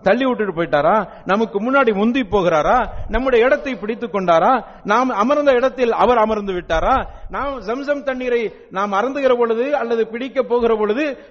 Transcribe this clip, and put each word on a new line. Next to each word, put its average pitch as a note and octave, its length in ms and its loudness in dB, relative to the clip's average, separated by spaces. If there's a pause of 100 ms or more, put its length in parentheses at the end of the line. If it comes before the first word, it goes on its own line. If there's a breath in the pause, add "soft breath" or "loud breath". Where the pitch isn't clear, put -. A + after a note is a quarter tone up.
தள்ளி B3 240 2
விட்டுட்டு G#3+ 280 -2
போயிட்டாரா, E3 560 0 (160 loud breath)
நமக்கு G3+ 340 0
முன்னாடி B3 360 2
முந்தி A#3+ 260 0
போகிறாரா, F3+ 640 2 (200 loud breath)
நம்முடைய A#3+ 380 2
இடத்தை C#4 300 0
பிடித்து A3 320 -6
கொண்டாரா, F#3+ 580 2 (180 loud breath)
நாம் A#3+ 260 2
அமர்ந்த C4+ 420 2
இடத்தில் B3+ 400 2
அவர் G#3 260 4
அமர்ந்து G#3+ 360 0
விட்டாரா, F3+ 540 0 (220 loud breath)
நாம் C4 300 -6
ஜம்சம் C4+ 440 -4
தண்ணீரை B3 500 -2 (160 loud breath)
நாம் G3 240 -4
அருந்துகிற B3+ 440 0
பொழுது A#3+ 380 0
அல்லது A#3 320 -2
பிடிக்க A#3+ 360 -4
போகிற A3+ 320 2
பொழுது A3 420 -2 (140 loud breath)